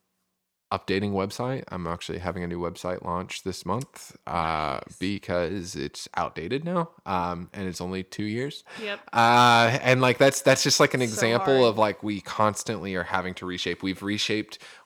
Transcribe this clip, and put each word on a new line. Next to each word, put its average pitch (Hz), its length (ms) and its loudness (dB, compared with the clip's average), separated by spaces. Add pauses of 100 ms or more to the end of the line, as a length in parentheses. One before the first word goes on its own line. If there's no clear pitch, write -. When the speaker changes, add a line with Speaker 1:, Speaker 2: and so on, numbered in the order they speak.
(720)
Speaker 1:
updating 98 400 -2
website. 110 560 -4
I'm 90 180 -8
actually 85 320 -6
having 90 240 -6
a 87 60 -4
new 87 120 -6
website 90 440 -6
launch 90 400 -6
this 92 200 -8
month, - 520 -8 (100)
uh, 78 580 -2
Speaker 2:
Nice. - 140 -20
Speaker 1:
because 90 800 -4
it's 71 400 -8
outdated 87 480 -4
now, 175 260 -2 (160)
um, 90 460 -4
and 95 160 -6
it's 87 120 -8
only 92 220 -6
two - 220 -8
years. 120 400 -8 (180)
Speaker 2:
Yep. 208 160 -8 (140)
Speaker 1:
Uh, 120 680 6
and, 127 200 4
like, 127 180 4
that's, 139 240 6
that's 135 220 6
just, 143 160 2
like, 143 140 6
an 131 60 -2
Speaker 2:
So 123 40 2
Speaker 1:
example 120 540 2
Speaker 2:
hard. 123 100 6
Speaker 1:
of, 107 100 2
like, 104 240 2
we 104 180 -4
constantly 101 760 -2
are 87 80 -2
having 92 300 -2
to 92 120 -10
reshape. 90 380 -4
We've 95 180 -4
reshaped. 107 560 -4 (280)